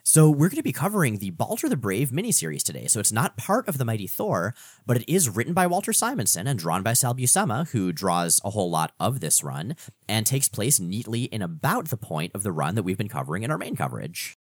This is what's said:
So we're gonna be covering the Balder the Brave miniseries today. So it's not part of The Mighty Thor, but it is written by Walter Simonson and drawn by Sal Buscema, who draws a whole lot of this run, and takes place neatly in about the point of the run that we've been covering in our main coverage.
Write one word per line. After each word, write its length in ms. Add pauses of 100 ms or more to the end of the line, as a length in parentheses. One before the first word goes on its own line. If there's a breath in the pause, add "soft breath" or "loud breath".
So 260
we're 220
gonna 140
be 80
covering 480
the 100
Balder 400
the 80
Brave 320
miniseries 540
today. 240
So 120
it's 120
not 260
part 300
of 100
The 80
Mighty 220
Thor, 480 (280 loud breath)
but 140
it 100
is 220
written 240
by 140
Walter 260
Simonson 540
and 100
drawn 240
by 120
Sal 200
Buscema, 560
who 220
draws 520
a 60
whole 220
lot 280
of 200
this 240
run, 320 (320 loud breath)
and 180
takes 240
place 300
neatly 460
in 180
about 460
the 80
point 360
of 80
the 100
run 220
that 80
we've 160
been 100
covering 360
in 80
our 80
main 160
coverage. 600 (120)